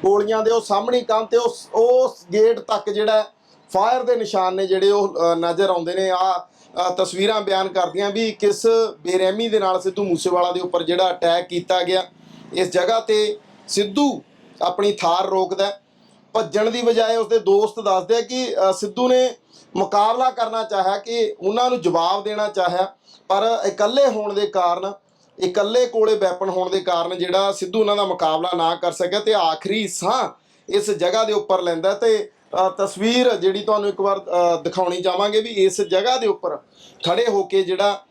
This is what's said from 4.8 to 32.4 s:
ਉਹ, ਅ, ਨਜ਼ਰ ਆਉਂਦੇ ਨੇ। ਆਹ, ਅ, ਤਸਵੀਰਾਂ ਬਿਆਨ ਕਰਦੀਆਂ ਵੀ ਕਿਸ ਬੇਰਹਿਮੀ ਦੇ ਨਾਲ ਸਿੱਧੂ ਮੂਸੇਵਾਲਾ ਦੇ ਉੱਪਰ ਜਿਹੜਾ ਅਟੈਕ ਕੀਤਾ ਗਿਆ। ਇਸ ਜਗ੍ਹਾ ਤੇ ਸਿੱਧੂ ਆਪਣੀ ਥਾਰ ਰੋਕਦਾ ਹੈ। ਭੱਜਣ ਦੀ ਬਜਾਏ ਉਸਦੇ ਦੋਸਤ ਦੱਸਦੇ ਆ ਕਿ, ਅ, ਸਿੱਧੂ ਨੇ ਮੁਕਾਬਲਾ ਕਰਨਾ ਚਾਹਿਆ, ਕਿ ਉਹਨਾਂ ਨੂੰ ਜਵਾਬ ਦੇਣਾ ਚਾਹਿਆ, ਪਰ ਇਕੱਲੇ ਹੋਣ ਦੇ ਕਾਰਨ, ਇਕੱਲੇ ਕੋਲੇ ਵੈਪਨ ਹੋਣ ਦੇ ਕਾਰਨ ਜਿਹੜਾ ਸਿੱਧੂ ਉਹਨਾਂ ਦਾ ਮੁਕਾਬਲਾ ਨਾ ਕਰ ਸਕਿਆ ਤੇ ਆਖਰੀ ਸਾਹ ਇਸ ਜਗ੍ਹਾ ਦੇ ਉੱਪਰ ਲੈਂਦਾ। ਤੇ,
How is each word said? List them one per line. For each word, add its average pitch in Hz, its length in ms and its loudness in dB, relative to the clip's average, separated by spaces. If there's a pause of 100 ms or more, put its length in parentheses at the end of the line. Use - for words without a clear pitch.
ਉਹ, 202 160 2
ਅ, 170 280 0
ਨਜ਼ਰ 170 340 0
ਆਉਂਦੇ 175 240 -2
ਨੇ। 190 160 -2
ਆਹ, 185 300 0 (480)
ਅ, 180 60 -2
ਤਸਵੀਰਾਂ 190 480 0
ਬਿਆਨ 190 260 0
ਕਰਦੀਆਂ 185 440 -2
ਵੀ 220 200 -2
ਕਿਸ 202 360 0 (320)
ਬੇਰਹਿਮੀ 185 500 0
ਦੇ 214 100 2
ਨਾਲ 185 220 0
ਸਿੱਧੂ 190 220 -4
ਮੂਸੇਵਾਲਾ 175 480 0
ਦੇ 180 80 -4
ਉੱਪਰ 180 240 -2
ਜਿਹੜਾ 180 280 0
ਅਟੈਕ 175 360 0
ਕੀਤਾ 180 360 -2
ਗਿਆ। 185 200 0 (500)
ਇਸ 180 160 -2
ਜਗ੍ਹਾ 180 300 0
ਤੇ 214 400 0 (280)
ਸਿੱਧੂ 208 540 -2 (400)
ਆਪਣੀ 190 300 0
ਥਾਰ 185 340 0
ਰੋਕਦਾ 190 400 0
ਹੈ। 202 160 -8 (520)
ਭੱਜਣ 214 380 0
ਦੀ 240 100 -4
ਬਜਾਏ 226 340 2
ਉਸਦੇ 226 240 2
ਦੋਸਤ 208 400 2
ਦੱਸਦੇ 190 360 0
ਆ 233 60 0
ਕਿ, 247 340 -4 (140)
ਅ, 190 40 2
ਸਿੱਧੂ 214 340 -2
ਨੇ 254 280 4 (400)
ਮੁਕਾਬਲਾ 214 560 2
ਕਰਨਾ 226 320 -4
ਚਾਹਿਆ, 202 340 0
ਕਿ 226 420 -2
ਉਹਨਾਂ 220 300 0
ਨੂੰ 247 120 -2
ਜਵਾਬ 175 420 0
ਦੇਣਾ 208 240 -4
ਚਾਹਿਆ, 180 460 -2 (340)
ਪਰ 220 400 0
ਇਕੱਲੇ 233 400 2
ਹੋਣ 214 260 -2
ਦੇ 208 140 0
ਕਾਰਨ, 190 460 -2 (500)
ਇਕੱਲੇ 208 420 2
ਕੋਲੇ 220 300 2
ਵੈਪਨ 190 340 -2
ਹੋਣ 185 200 -2
ਦੇ 190 100 0
ਕਾਰਨ 180 380 -2
ਜਿਹੜਾ 185 340 0
ਸਿੱਧੂ 190 280 -4
ਉਹਨਾਂ 208 160 2
ਦਾ 202 100 0
ਮੁਕਾਬਲਾ 170 500 -2
ਨਾ 170 200 0
ਕਰ 175 160 -2
ਸਕਿਆ 180 280 -2
ਤੇ 214 140 0
ਆਖਰੀ 190 540 0
ਸਾਹ 202 420 -2 (400)
ਇਸ 208 220 0
ਜਗ੍ਹਾ 208 320 2
ਦੇ 214 100 0
ਉੱਪਰ 202 280 0
ਲੈਂਦਾ। 175 320 0
ਤੇ, 208 360 0 (260)